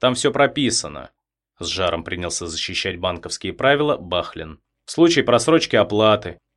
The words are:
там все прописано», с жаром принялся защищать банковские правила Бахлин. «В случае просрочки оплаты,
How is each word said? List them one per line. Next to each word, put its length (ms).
там 140
все 180
прописано», 760
с 80
жаром 360
принялся 440
защищать 520
банковские 540
правила 440
Бахлин. 640
«В 60
случае 340
просрочки 520
оплаты, 640